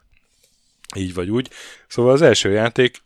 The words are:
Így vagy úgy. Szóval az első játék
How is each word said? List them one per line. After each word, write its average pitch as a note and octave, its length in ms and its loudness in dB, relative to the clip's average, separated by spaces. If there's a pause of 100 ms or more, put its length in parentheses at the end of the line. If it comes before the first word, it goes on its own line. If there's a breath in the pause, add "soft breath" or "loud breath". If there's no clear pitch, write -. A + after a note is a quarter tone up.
(960)
Így F#2 180 -8
vagy F2+ 160 -8
úgy. A#2+ 200 -6 (380 loud breath)
Szóval B2 240 0
az C#3 100 2
első A2 300 4
játék A#2 540 -2